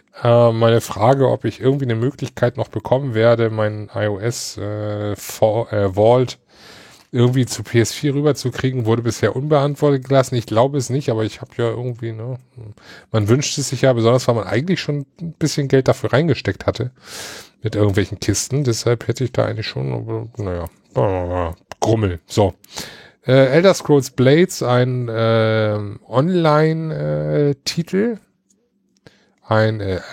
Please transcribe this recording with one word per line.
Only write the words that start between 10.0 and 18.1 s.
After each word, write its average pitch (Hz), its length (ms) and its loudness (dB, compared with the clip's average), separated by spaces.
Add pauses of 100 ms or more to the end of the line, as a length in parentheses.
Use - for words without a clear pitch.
gelassen. 135 260 2
Ich 120 120 -4
glaube 135 320 2
es 123 100 -4
nicht, 123 220 -2
aber 110 140 0
ich - 180 -8
hab - 160 -20
ja 120 100 0
irgendwie, 117 440 -8
ne, 120 260 -10 (720)
man 104 180 0
wünscht 127 300 2
es 139 100 -4
sich 123 140 -6
ja, 131 100 6
besonders 117 360 4
weil 120 60 6
man 104 120 -4
eigentlich 151 340 -2
schon 143 240 -6 (160)
ein 170 140 -10
bisschen 143 340 -2
Geld 135 200 4
dafür 113 260 0
reingesteckt 135 520 0
hatte 120 240 -4 (720)
mit 110 140 -6
irgendwelchen 104 420 0